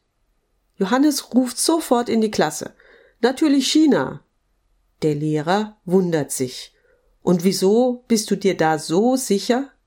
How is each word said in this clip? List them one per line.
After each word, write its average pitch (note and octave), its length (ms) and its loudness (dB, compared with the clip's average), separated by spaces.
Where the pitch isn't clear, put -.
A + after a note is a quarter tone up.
Johannes C4 600 0
ruft B3 220 0
sofort B3+ 520 -2
in A3+ 120 0
die G#3+ 120 0
Klasse: - 420 -4
„Natürlich C4+ 500 2
China.“ A#3+ 540 2
Der D3+ 120 0
Lehrer D#3 720 -2
wundert E3+ 480 0
sich: - 420 -8
„Und F3 220 2
wieso A3+ 640 2
bist A3 240 0
du F#3+ 40 2
dir F#3 200 -2
da D#3 240 2
so G#3 340 0
sicher?“ B3 560 -2